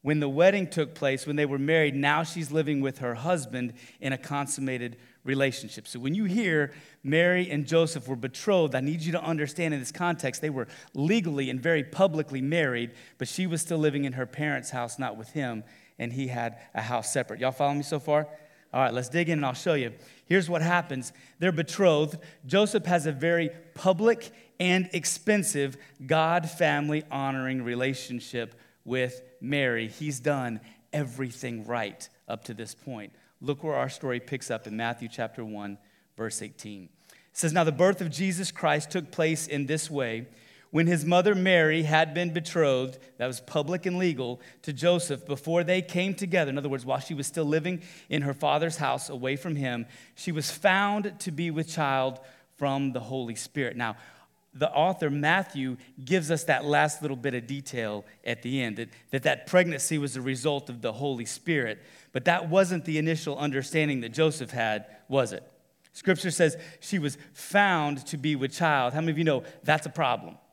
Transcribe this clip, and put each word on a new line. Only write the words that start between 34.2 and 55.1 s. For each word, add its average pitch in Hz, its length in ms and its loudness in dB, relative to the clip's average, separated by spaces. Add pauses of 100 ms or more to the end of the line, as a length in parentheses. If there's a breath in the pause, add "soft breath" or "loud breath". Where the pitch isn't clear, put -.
up 110 160 -6
in 107 80 -8
Matthew 117 320 -4
chapter 113 380 -8
one, 104 320 -10 (400 soft breath)
verse 110 240 -6
eighteen. 98 480 -16 (200 soft breath)
It - 60 -20 (160 soft breath)
says, 160 220 0
"Now 170 100 4
the 160 80 4
birth 185 300 4
of 165 100 -2
Jesus 175 400 -2
Christ 151 400 0
took 170 200 -4
place 160 360 0
in 143 180 -2
this 156 240 -2
way. 123 380 -4 (440 loud breath)
When 165 160 4
his 165 180 2
mother 180 280 6
Mary 170 500 4
had 156 300 4
been 170 200 -2
betrothed," 139 680 2 (180 loud breath)
that 120 100 -2
was 127 120 -6
public 165 460 -2
and 180 120 0
legal, 131 440 0 (220 loud breath)
"to 151 100 -6
Joseph, 165 520 2
before 160 380 0
they 180 180 4
came 185 320 -2
together," 175 360 0
in 135 80 -2
other 143 120 -4
words, 135 160 -4
while 131 140 0
she 135 140 -8
was 139 140 -4
still 160 180 -2
living 160 360 0 (280 loud breath)
in 151 140 0
her 139 100 -2
father's 151 440 0
house 131 300 -2
away 135 300 -4
from 151 180 -6
him, 123 300 -4 (300 loud breath)
"she - 180 -6
was 151 180 -4
found 202 720 2
to 185 100 -6
be 165 180 -2
with 160 200 -2
child 135 500 0 (380 loud breath)
from 139 340 0
the 123 80 -4
Holy 117 360 -6
Spirit." 123 420 -4
Now, 113 180 -4 (560 loud breath)
the 139 200 0
author, 165 400 2